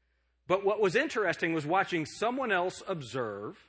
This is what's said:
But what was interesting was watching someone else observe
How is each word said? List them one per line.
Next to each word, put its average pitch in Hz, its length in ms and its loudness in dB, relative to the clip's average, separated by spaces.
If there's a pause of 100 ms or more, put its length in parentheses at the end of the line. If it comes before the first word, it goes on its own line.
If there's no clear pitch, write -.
(460)
But 196 180 2
what 202 160 2
was 190 160 4
interesting 185 560 0
was 151 140 -2
watching 175 400 0
someone 240 460 -2
else 180 340 0
observe 120 680 -6 (120)